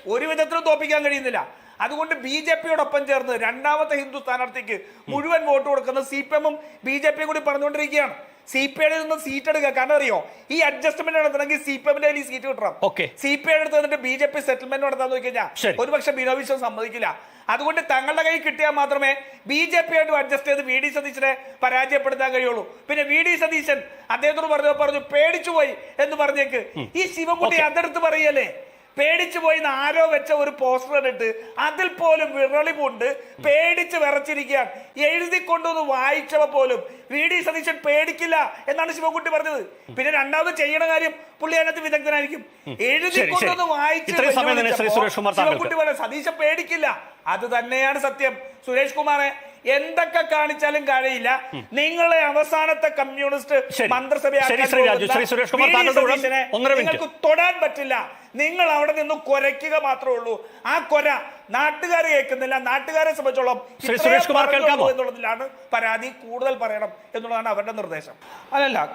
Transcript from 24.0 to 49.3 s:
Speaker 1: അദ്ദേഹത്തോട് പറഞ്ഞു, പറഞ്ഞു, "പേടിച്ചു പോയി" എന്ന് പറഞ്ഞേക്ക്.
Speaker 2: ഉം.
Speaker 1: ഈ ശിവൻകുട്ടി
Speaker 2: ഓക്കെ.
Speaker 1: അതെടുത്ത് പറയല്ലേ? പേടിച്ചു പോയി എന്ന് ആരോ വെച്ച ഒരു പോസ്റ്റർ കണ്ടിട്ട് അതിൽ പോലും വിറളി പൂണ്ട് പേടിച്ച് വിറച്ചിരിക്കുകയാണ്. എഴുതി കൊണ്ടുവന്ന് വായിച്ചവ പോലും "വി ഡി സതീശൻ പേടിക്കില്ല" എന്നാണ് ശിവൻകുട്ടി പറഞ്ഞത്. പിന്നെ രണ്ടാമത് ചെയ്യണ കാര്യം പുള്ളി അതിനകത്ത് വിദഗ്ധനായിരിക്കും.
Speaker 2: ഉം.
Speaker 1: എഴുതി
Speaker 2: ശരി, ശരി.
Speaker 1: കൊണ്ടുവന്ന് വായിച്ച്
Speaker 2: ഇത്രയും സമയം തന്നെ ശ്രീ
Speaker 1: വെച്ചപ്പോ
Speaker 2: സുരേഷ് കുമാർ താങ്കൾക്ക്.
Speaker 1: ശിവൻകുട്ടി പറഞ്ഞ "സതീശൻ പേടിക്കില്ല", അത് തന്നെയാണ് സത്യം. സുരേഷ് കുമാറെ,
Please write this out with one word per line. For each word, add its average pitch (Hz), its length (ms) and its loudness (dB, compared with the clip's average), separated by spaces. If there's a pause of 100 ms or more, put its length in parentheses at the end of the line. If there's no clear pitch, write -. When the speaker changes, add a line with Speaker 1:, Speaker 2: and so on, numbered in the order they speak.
Speaker 1:
അദ്ദേഹത്തോട് 294 360 0
പറഞ്ഞു, 294 220 2
പറഞ്ഞു, 285 300 2
"പേടിച്ചു 311 520 2
പോയി" 285 240 2 (240)
എന്ന് 285 160 0
പറഞ്ഞേക്ക്. 277 600 0
Speaker 2:
ഉം. 135 200 -8
Speaker 1:
ഈ 370 180 -2
ശിവൻകുട്ടി 339 320 0
Speaker 2:
ഓക്കെ. 330 160 4
Speaker 1:
അതെടുത്ത് 330 380 0
പറയല്ലേ? 302 540 2 (460)
പേടിച്ചു 339 400 2
പോയി 320 180 2
എന്ന് 311 120 0
ആരോ 294 360 2
വെച്ച 302 260 0
ഒരു 285 280 0
പോസ്റ്റർ 254 340 0
കണ്ടിട്ട് 247 520 -2 (140)
അതിൽ 311 280 0
പോലും 320 480 2
വിറളി 285 360 2
പൂണ്ട് 269 720 -4
പേടിച്ച് 339 560 2
വിറച്ചിരിക്കുകയാണ്. 285 1000 -2
എഴുതി 339 380 2
കൊണ്ടുവന്ന് 330 440 0
വായിച്ചവ 294 640 2
പോലും 269 380 2 (280)
"വി 294 160 0
ഡി 349 140 0
സതീശൻ 320 340 -2 (100)
പേടിക്കില്ല" 320 840 0
എന്നാണ് 320 240 -2
ശിവൻകുട്ടി 320 360 -2
പറഞ്ഞത്. 302 360 -2
പിന്നെ 262 460 -6
രണ്ടാമത് 311 440 0
ചെയ്യണ 311 320 0
കാര്യം 320 260 0 (260)
പുള്ളി 320 160 -2
അതിനകത്ത് 320 240 0
വിദഗ്ധനായിരിക്കും. 294 640 -2 (220)
Speaker 2:
ഉം. 131 140 -12
Speaker 1:
എഴുതി 302 280 2
Speaker 2:
ശരി, 339 120 2
ശരി. - 100 0
Speaker 1:
കൊണ്ടുവന്ന് 359 320 0
വായിച്ച് 311 480 0
Speaker 2:
ഇത്രയും 285 220 2
സമയം 254 260 2
തന്നെ - 20 0
ശ്രീ 233 80 2
Speaker 1:
വെച്ചപ്പോ 220 260 0
Speaker 2:
സുരേഷ് 220 200 2
കുമാർ 202 180 0
താങ്കൾക്ക്. 185 300 2
Speaker 1:
ശിവൻകുട്ടി 320 220 0
പറഞ്ഞ 302 220 -2
"സതീശൻ 294 240 -6
പേടിക്കില്ല", 320 720 -2 (240)
അത് 220 320 -2
തന്നെയാണ് 262 400 0
സത്യം. 269 380 -2 (280)
സുരേഷ് 269 280 0
കുമാറെ, 285 400 0 (320)